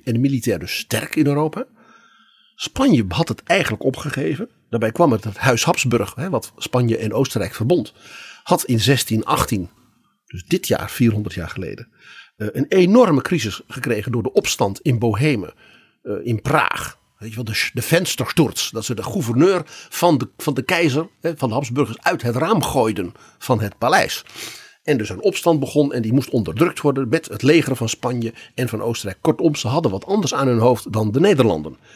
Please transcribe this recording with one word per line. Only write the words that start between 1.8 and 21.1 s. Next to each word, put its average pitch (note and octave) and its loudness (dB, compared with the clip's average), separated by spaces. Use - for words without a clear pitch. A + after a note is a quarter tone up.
Spanje F#3+ 2
had B2 0
het - -6
eigenlijk D#3+ 0
opgegeven. C#3 -4
Daarbij A2+ -2
kwam D#3+ 4
het A2 0
dat G#2+ -8
Huis B2 2
Habsburg, A#2 0
hè, D#3 -8
wat C3+ -4
Spanje A#2+ 0
en G#2+ -4
Oostenrijk A2 -2
verbond, C3 0
had - 2
in A#2+ 2
zestien A2+ 2
achttien, G2 -2
dus - -16
dit - -2
jaar, - -2
vierhonderd G#2+ 0
jaar E2 -8
geleden, - -10
eh, G#2+ -6
een C#3 -2
enorme F#3 6
crisis A2 -2
gekregen A#2 -4
door A2+ 0
de - -4
opstand - 0
in B2 0
Bohemen, A2 0
eh, G#2+ -8
in A2+ -2
Praag. - -2
Weet G#2+ -14
je A2 -14
wel, A#2+ -8
de, G#2+ -4
de A#2 -4
venstersturz, - 0
dat A2 -8
ze B2+ -6
de G#2 -6
gouverneur D3 2
van E3+ 2
de, A#2 -2
van - -4
de C3 -4
keizer, E3+ 0